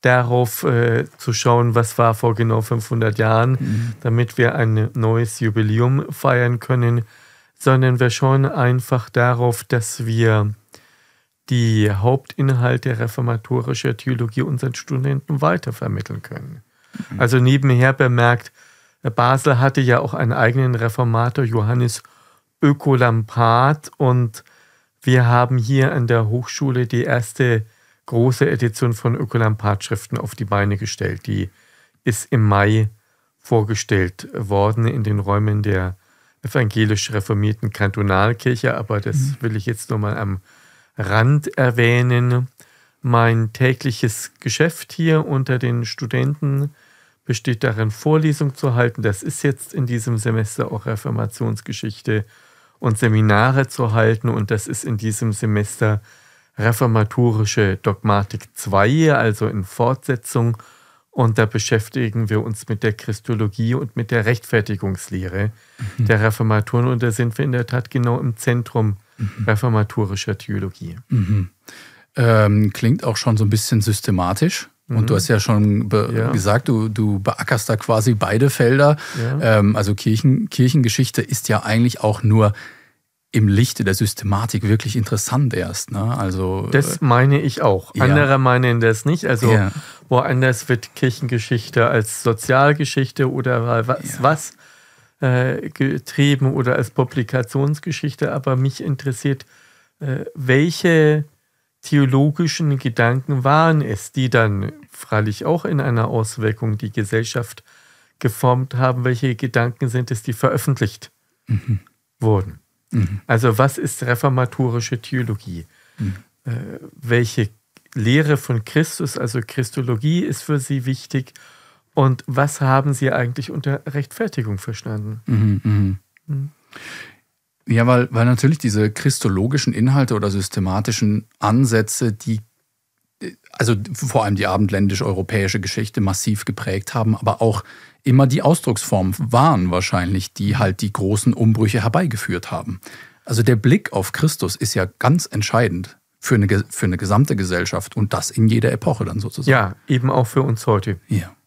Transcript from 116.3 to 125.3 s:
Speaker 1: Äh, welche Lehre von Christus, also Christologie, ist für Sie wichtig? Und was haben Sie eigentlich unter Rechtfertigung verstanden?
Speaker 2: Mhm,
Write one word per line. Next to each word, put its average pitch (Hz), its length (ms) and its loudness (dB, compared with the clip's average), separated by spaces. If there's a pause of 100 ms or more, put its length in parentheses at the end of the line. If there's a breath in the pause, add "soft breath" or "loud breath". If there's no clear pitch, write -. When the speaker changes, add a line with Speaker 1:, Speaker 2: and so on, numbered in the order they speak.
Speaker 1:
Äh, 123 80 -8 (400)
welche 117 580 -2 (440)
Lehre 143 420 2
von 120 280 -4
Christus, - 540 -2
also 123 280 -4
Christologie, 131 760 -2
ist - 220 -4
für 151 160 -2
Sie 135 280 -4
wichtig? 135 460 -6 (640 loud breath)
Und 135 320 2
was 139 340 -2
haben 135 320 2
Sie 131 200 0
eigentlich 123 380 -4
unter 139 360 -4
Rechtfertigung 139 720 -6
verstanden? 107 680 -8
Speaker 2:
Mhm, 107 380 2